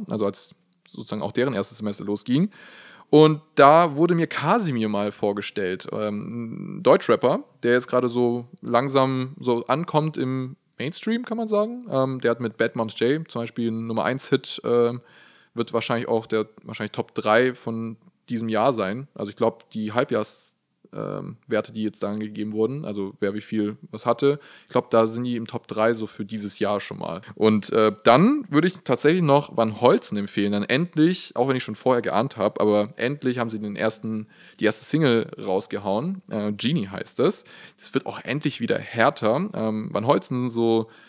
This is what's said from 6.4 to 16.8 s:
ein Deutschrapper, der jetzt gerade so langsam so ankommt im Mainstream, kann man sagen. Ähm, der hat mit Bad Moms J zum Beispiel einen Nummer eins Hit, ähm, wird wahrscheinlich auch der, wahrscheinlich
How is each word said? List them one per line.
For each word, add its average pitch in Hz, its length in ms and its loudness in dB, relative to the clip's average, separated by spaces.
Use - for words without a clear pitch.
ein - 60 -6
Deutschrapper, 143 600 4
der 120 100 4
jetzt 123 160 0
gerade 127 180 2
so 120 380 0
langsam 131 800 0
so 120 240 -2
ankommt 151 500 0
im 131 400 -4
Mainstream, 220 480 -6
kann 226 120 -6
man 226 100 -4
sagen. 220 440 -2
Ähm, 131 300 0
der 117 100 2
hat 117 80 -2
mit 117 180 -6
Bad 113 180 0
Moms 110 220 -4
J 147 320 0
zum 117 140 -8
Beispiel 117 240 -4
einen 113 180 -4
Nummer 113 180 -2
eins 123 260 -2
Hit, - 360 -2
ähm, 120 360 2
wird 117 200 -6
wahrscheinlich 117 340 -2
auch 110 180 0
der, 110 220 -2
wahrscheinlich 107 300 -10